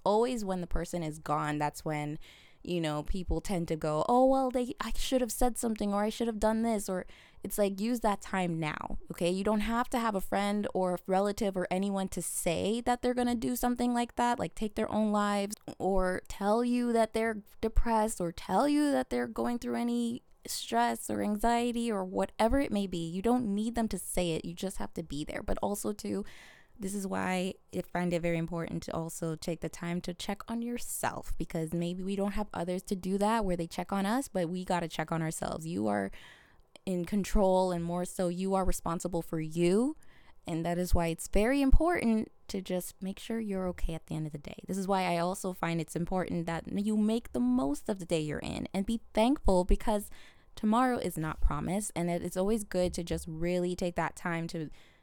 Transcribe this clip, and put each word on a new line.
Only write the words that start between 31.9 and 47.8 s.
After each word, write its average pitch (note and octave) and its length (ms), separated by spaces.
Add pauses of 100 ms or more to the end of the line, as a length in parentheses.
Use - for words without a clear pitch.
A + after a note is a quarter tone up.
we G3 140
don't G3 160
have G#3 200
others F3+ 300
to G3+ 140
do F#3 200
that G#3+ 280
where F3+ 100
they E3+ 120
check - 260
on G3 120
us, A#3+ 220
but F3 220
we F#3 160
gotta E3+ 240
check D#3+ 200
on E3 120
ourselves. D#3+ 440
You D#3+ 220
are G2+ 240 (720)
in F3 200
control, F#3 640
and E3+ 120
more F3 220
so, F#3 240
you F#3+ 260
are F#3+ 100
responsible F3 560
for E3 180
you. F3 560 (520)
And D#3+ 180
that F3 140
is F3+ 160
why E3+ 120
it's E3 200
very B3 340
important C4+ 720 (160)
to G3 140
just F#3 380
make F#3+ 200
sure A3+ 200
you're F#3+ 280
okay F3 260
at D#3+ 140
the E3 80
end D#3 100
of D3+ 60
the D3+ 80
day. - 160 (120)
This F#3+ 100
is F#3+ 100
why F#3+ 160
I F3 140
also F3+ 360
find E3+ 260
it's D#3 160
important E3+ 520
that E3 200
you G#3+ 300
make A3 340
the - 80
most B3+ 500